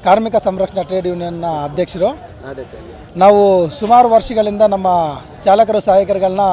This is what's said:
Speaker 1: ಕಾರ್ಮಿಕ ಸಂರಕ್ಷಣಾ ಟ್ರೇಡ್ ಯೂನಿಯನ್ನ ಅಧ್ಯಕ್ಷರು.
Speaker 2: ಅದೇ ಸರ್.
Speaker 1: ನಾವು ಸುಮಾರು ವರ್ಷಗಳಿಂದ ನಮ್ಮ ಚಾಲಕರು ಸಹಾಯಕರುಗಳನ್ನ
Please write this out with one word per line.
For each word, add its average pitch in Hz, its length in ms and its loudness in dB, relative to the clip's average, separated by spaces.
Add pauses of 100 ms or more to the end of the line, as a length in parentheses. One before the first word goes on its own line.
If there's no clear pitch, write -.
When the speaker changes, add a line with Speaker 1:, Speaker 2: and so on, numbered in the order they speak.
Speaker 1:
ಕಾರ್ಮಿಕ 220 320 0
ಸಂರಕ್ಷಣಾ 190 460 -4
ಟ್ರೇಡ್ 185 240 -6
ಯೂನಿಯನ್ನ 175 380 -8 (200)
ಅಧ್ಯಕ್ಷರು. 170 440 -4
Speaker 2:
ಅದೇ 135 540 -12
ಸರ್. - 560 -18
Speaker 1:
ನಾವು 190 520 4
ಸುಮಾರು 240 380 2
ವರ್ಷಗಳಿಂದ 214 540 0
ನಮ್ಮ 196 260 0 (560)
ಚಾಲಕರು 208 360 2
ಸಹಾಯಕರುಗಳನ್ನ 190 600 0 (120)